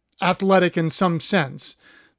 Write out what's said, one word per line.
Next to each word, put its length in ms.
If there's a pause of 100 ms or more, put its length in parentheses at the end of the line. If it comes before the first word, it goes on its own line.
(200)
athletic 560
in 140
some 300
sense. 560 (420)